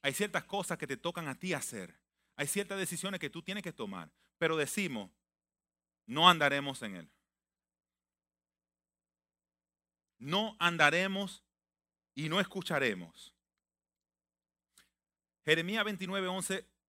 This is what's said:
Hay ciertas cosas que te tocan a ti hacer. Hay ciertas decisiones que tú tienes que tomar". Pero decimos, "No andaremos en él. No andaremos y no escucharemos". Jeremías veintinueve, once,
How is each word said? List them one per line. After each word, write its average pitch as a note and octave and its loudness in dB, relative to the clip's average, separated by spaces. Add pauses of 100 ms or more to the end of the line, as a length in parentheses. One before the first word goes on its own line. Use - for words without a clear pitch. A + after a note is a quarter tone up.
Hay C#3 0
ciertas G3 -2
cosas F3+ -4
que D#3 -8
te C3+ -4
tocan E3+ -6
a C#3+ -6
ti F3+ -4
hacer. A2 -8 (380)
Hay C#3+ -2
ciertas G3 -2
decisiones F#3 -4
que D#3 -6
tú E3+ -12
tienes G3 -6
que E3+ -10
tomar". G2 -10 (260)
Pero D#3+ 2
decimos, C#3 -2 (960)
"No D3+ 8
andaremos C#3+ 4
en G#2 -8
él. E2+ -14 (3000)
No F#3+ 0
andaremos F3 2 (720)
y D#3 -4
no E3 2
escucharemos". C3+ -2 (2000)
Jeremías E3+ 2
veintinueve, F#3+ -4
once, F#3 -4 (220)